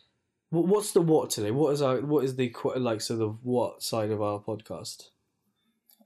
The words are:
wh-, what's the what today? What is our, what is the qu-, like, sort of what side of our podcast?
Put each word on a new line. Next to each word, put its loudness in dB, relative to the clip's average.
wh-, 0
what's 2
the 6
what 4
today? -2
What 2
is 0
our, 2
what 2
is -4
the 0
qu-, -4
like, 0
sort -4
of -4
what -2
side -2
of -2
our -2
podcast? -12